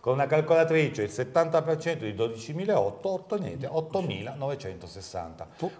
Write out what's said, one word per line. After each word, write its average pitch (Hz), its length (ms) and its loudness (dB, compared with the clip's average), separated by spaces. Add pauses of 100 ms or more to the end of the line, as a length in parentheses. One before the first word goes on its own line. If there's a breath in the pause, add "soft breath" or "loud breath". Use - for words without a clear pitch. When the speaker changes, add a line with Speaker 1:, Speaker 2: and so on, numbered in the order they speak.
Speaker 1:
con 127 140 2
una 139 120 2
calcolatrice 156 760 4
il 104 80 -2
settanta 160 520 2
per 156 160 0
cento 160 260 -4
di 107 100 -4
dodicimilaotto, 165 960 0
ottenete 185 600 -4
ottomilanove 143 880 -2
centosessanta. 90 880 -10 (100 loud breath)
Speaker 2:
Pu- 180 240 -4